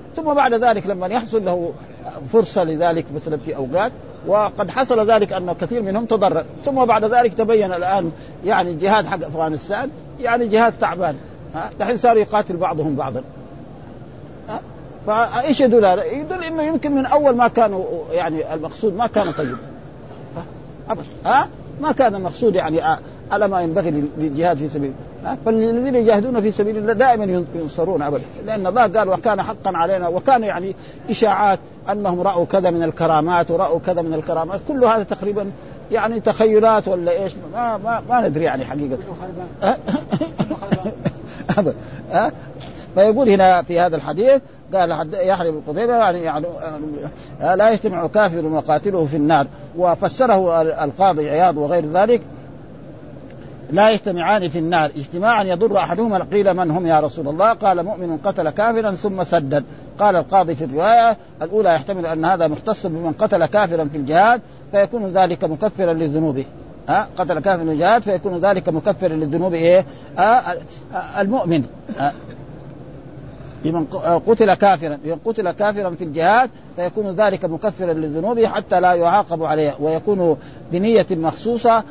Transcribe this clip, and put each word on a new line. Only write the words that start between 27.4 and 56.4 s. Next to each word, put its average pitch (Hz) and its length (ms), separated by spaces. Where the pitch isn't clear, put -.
ينصرون 165 480
أبدًا، 143 220
لأن 208 200
الله 208 160
قال: 208 260
"وكان 190 340
حقا 196 340
علينا"، 180 320
وكان 220 340
يعني 185 320
إشاعات 202 480
أنهم 196 280
رأوا 175 240
كذا 185 260
من 170 120
الكرامات 165 680
ورأوا 170 360
كذا 180 160
من 160 120
الكرامات، 165 540
كل 269 160
هذا 220 180
تقريبًا 202 480
يعني 220 280
تخيلات 214 680
ولا 175 340
إيش، 190 100
ما، 233 220
ما، 220 320
ما 196 200
ندري 151 160
يعني 131 200
حقيقة. 135 340
<laughs> 214 140
أبدًا، 151 160
ها؟ 196 220
فيقول 214 340
هنا 185 340
في 170 180
هذا 175 160
الحديث 190 460
قال 175 180
حد-، 156 220
يحيى 185 360
بن 156 180
قتيبة 226 280
يعني، 180 260
يعني، 156 240
آه، 156 140
"لا 208 160
يجتمع 185 360
كافر 170 400
وقاتله 156 580
في 147 120
النار"، 147 300
وفسره 180 840
ال-، 160 100
القاضي 151 580
عياض 165 260
وغير 151 300
ذلك: 202 340
"لا 202 200
يجتمعان 190 580
في 151 100
النار 160 380
اجتماعا 196 480
يضر 190 340
أحدهما". 180 540
قيل: 196 220